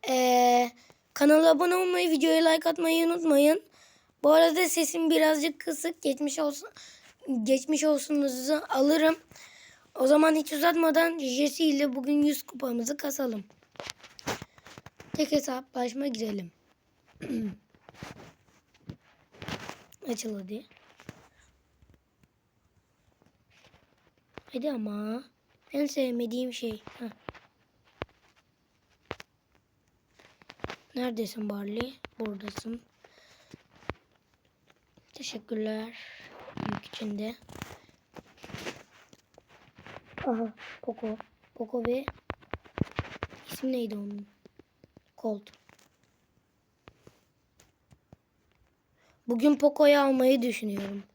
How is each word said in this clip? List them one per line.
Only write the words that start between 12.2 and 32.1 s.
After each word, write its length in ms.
yüz 200
kupamızı 540
kasalım. 460
Tek 180
hesaplaşma 760
girelim. 440
<clears throat> 100
Açıl 320
hadi. 260
Hadi 180
ama. 520
En 120
sevmediğim 680
şey. 300
Heh. 100
Neredesin 540
Barley? 500